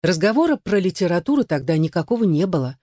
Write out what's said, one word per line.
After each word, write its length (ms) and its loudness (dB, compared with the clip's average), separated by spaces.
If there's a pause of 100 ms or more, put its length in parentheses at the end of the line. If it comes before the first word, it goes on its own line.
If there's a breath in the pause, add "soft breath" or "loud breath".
Разговора 540 2
про 220 -2
литературу 640 0
тогда 320 -2
никакого 480 0
не 220 2
было. 360 -4